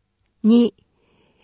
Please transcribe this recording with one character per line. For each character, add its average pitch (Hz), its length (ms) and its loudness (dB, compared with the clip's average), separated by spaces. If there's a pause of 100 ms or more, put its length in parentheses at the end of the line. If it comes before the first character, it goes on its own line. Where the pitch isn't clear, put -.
(440)
二、 233 300 0 (720)